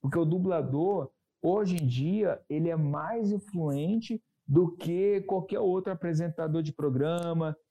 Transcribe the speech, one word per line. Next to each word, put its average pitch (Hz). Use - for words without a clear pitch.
Porque 139
o 170
dublador, 165
hoje 185
em 160
dia, 151
ele 160
é 165
mais 160
influente 196
do 170
que 190
qualquer 190
outro 190
apresentador 165
de 151
programa 160